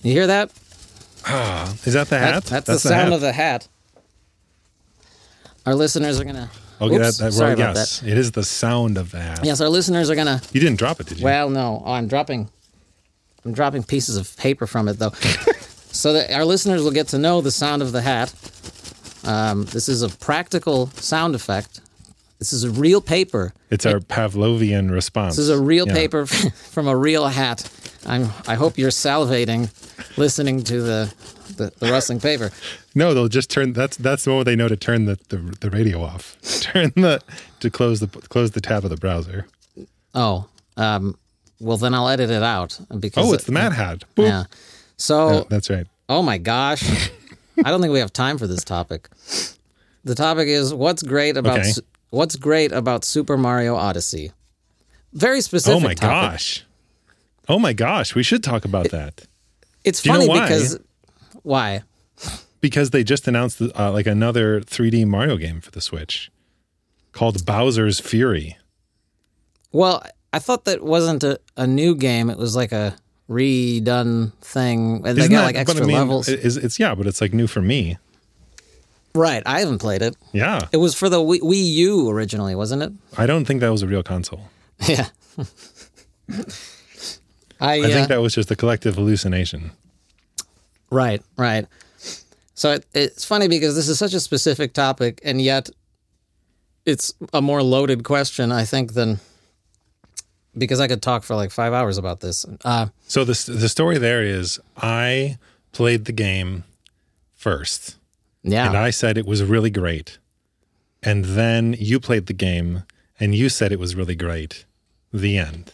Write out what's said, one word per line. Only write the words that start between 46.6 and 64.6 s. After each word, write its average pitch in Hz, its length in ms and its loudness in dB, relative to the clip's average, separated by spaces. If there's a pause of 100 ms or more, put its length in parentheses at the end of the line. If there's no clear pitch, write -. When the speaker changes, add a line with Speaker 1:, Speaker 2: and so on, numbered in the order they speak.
Speaker 2:
<laughs> - 760 -2
Speaker 1:
I - 60 2
don't 185 100 2
think 160 120 2
we 139 60 4
have 110 140 0
time 135 260 -2
for 113 80 -4
this 90 160 -4
topic. 85 460 -6 (960)
The 123 100 -4
topic 156 320 0
is 143 260 0
what's 151 300 0
great 143 340 0
about 127 220 2
Speaker 2:
Okay. 98 120 2
Speaker 1:
s-, 110 100 0 (340)
what's 151 220 0
great 151 360 2
about 120 320 -2
Super 147 320 0
Mario 123 400 2
Odyssey? 85 560 -2 (800)
Very 247 280 2
specific 170 360 2
Speaker 2:
Oh 175 40 4
my 98 140 2
Speaker 1:
topic. 85 60 -6 (320)
Speaker 2:
gosh. - 320 -8 (840)
Oh 175 100 4
my 185 140 2
gosh, 120 420 0
we 123 80 2
should 226 200 2
talk 117 220 -2
about 95 220 0
Speaker 1:
It, - 60 -2
Speaker 2:
that. 76 340 -10 (580)
Speaker 1:
it's 185 180 0
Speaker 2:
Do - 80 4
you - 40 6
know 269 120 6
Speaker 1:
funny - 20 6 (120)
Speaker 2:
why? - 80 2
Speaker 1:
because, 156 300 2 (640)
why? 113 400 -2 (800)
Speaker 2:
Because 143 300 2
they 123 140 2
just 139 240 0
announced, 120 320 0
uh, 104 320 0
like, 104 140 0
another 107 560 2